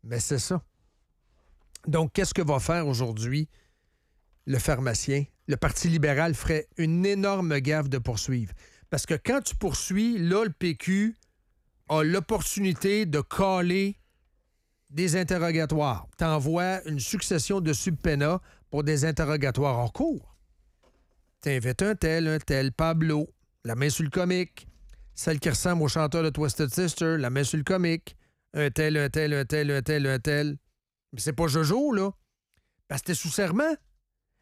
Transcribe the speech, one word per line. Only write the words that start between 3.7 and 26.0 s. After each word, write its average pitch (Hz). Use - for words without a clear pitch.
le 131
pharmacien ? 135
Le 135
Parti -
libéral 156
ferait 156
une 170
énorme 196
gaffe 147
de 131
poursuivre. 120
Parce 147
que 165
quand 254
tu -
poursuis, 208
là, 185
le 208
P 165
Q 202
a 156
l'opportunité 196
de 151
caler 190
des 165
interrogatoires. 160
T'envoies 165
une 147
succession 196
de 156
subpoenas 156
pour 147
des 147
interrogatoires 143
en 120
cours. -
T'invites 127
un 208
tel, 160
un 156
tel, 135
Pablo, 160
la 113
main 139
sur 156
le 143
comique. 180
Celle 156
qui 170
ressemble 170
au 143
chanteur 160